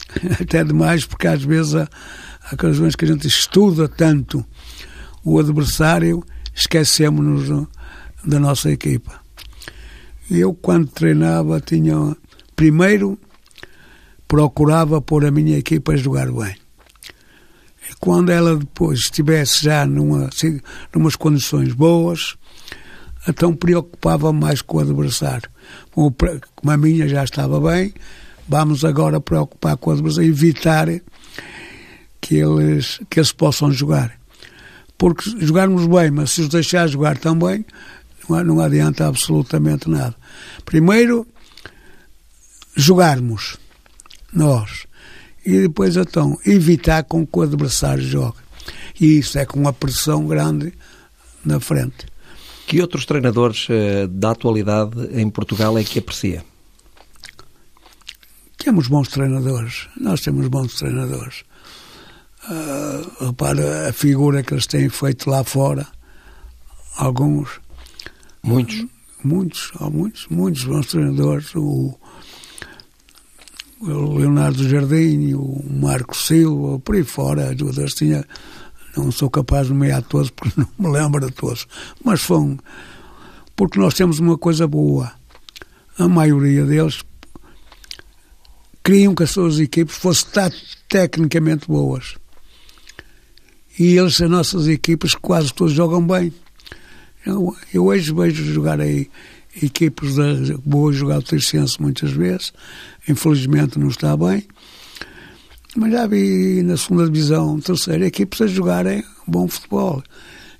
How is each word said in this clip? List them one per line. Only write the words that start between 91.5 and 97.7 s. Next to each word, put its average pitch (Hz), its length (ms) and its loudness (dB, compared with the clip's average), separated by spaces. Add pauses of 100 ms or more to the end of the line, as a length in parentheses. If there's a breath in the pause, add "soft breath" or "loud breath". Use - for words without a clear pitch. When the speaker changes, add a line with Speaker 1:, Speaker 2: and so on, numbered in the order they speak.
Speaker 1:
boas. 143 480 -2 (1600 soft breath)
E 175 180 6
eles, 180 240 2
as 170 80 2
nossas 170 380 0
equipas, 160 480 0
quase 165 360 0
todos 165 220 0
jogam 170 320 2
bem. 175 260 0 (920 loud breath)
Eu, 185 300 -4 (180)